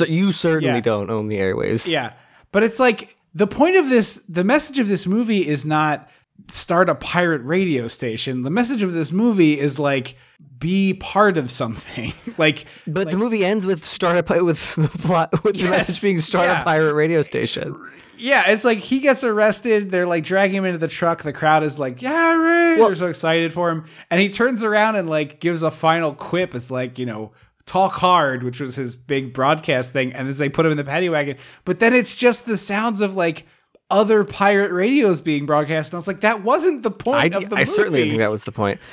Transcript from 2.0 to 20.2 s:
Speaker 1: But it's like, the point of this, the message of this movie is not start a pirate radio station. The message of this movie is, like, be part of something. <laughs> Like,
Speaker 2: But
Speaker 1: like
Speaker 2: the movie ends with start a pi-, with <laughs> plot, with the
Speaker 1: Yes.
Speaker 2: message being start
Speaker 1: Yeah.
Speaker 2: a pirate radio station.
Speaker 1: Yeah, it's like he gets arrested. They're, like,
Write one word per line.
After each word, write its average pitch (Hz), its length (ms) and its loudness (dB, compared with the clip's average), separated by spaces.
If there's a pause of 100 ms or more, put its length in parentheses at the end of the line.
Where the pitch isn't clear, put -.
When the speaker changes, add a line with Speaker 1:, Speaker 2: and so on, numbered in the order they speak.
Speaker 1:
But 208 120 2
it's 220 140 -2
like, 247 380 0 (180)
the 196 120 2
point 330 300 2
of 311 120 4
this, 240 280 2 (120)
the 175 160 -2
message 277 340 2
of 220 120 0
this 190 160 -2
movie 208 420 0
is 147 160 -2
not 151 420 0 (420)
start 175 420 0
a 147 40 0
pirate 170 500 0
radio 151 440 0
station. 127 540 -6
The 135 80 -4
message 233 320 0
of 185 100 0
this 160 180 -2
movie 185 480 4
is, 139 200 -2
like, 139 380 -2 (420)
be 190 340 0
part 196 460 2
of 127 120 -4
something. 113 640 -6 (120)
<laughs> 233 120 -12
Like, 156 300 2 (200)
Speaker 2:
But 175 200 -2
Speaker 1:
like 156 60 -6
Speaker 2:
the 185 60 -2
movie 220 240 0
ends 190 220 0
with 185 220 -2
start 175 320 0
a 170 40 2
pi-, 170 200 0
with 170 180 2
<laughs> - 400 -4
plot, 160 440 0
with 208 120 2
the 196 60 -2
Speaker 1:
Yes. 180 80 0
Speaker 2:
message 185 320 2
being 196 160 2
start 175 300 0
Speaker 1:
Yeah. 170 120 0
Speaker 2:
a 123 40 -8
pirate 156 280 2
radio 156 300 2
station. - 520 -4 (440)
Speaker 1:
Yeah, 233 320 2
it's 220 140 2
like 226 140 2
he 254 220 -2
gets 269 240 2
arrested. 214 640 0
They're, 180 160 0
like, 170 180 -2